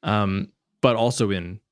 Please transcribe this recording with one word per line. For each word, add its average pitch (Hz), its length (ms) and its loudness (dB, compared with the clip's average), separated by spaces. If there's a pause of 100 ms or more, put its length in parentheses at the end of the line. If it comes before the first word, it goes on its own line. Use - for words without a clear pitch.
um, 101 460 0 (340)
but 123 140 4
also 117 340 0
in 92 300 -6 (120)